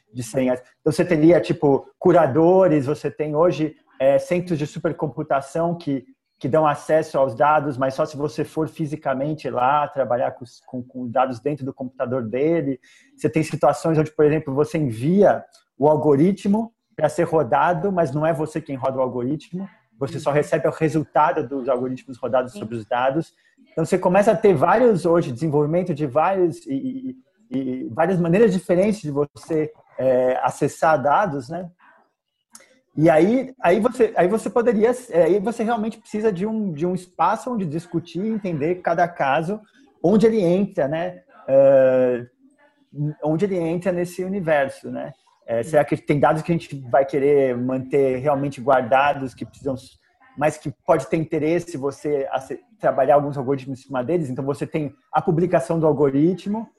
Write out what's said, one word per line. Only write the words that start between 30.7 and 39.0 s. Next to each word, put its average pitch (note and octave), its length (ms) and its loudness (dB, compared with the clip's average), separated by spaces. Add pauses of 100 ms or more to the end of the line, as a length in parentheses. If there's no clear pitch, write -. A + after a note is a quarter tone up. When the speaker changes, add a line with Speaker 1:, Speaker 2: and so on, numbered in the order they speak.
Speaker 1:
dados, C#3+ 460 0
né? E3+ 240 -12 (1300)
E D#3 120 4
aí, G#3 520 2
aí F#3 180 2
você, A3 380 0
aí F3 100 4
você G#3 220 -2
poderia, A3 420 2 (200)
é, E3+ 120 4
aí F3+ 160 2
você A3+ 240 -4
realmente A3+ 340 -4
precisa G#3+ 320 -4
de F#3 160 -4
um, G#3+ 280 -4
de D3 120 -4
um F3+ 80 0
espaço F#3 600 -2
onde G3 120 -4
discutir E3 560 -8
e A3 80 -4
entender F3+ 520 -4
cada F3 260 0